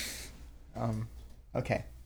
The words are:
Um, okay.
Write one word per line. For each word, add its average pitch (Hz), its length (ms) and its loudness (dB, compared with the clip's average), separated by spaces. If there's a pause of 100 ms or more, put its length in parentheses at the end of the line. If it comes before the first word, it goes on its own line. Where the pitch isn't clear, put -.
(760)
Um, 113 320 4 (460)
okay. - 300 6 (200)